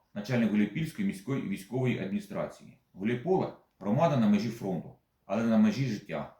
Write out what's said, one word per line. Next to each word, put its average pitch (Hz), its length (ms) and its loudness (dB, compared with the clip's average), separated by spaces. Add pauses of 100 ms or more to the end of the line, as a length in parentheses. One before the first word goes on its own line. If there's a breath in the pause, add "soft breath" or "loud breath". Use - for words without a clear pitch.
(140)
начальник 110 360 0
Гуляйпільської 104 580 0
міської 131 340 -4
військової 113 560 -2
адміністрації. - 800 -8 (140)
Гуляйполе — 123 600 -2 (260)
громада 139 380 2
на 110 120 4
межі 104 200 4
фронту, 92 460 -6 (320)
але 113 160 -2
на 113 160 4
межі 110 280 4
життя. 90 540 -6